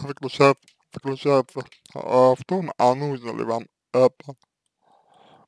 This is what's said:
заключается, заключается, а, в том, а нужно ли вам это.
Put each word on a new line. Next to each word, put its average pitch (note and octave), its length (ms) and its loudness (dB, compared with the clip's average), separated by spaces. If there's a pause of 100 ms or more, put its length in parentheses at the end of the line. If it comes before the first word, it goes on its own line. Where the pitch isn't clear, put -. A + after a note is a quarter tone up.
заключается, C#3 560 0 (300)
заключается, C3+ 720 -4 (280)
а, B2+ 420 2
в C3 100 -10
том, F3+ 320 -6
а B2 180 4
нужно C3+ 360 -8
ли A2+ 120 -8
вам A2+ 240 -6 (260)
это. B2+ 420 2 (1120)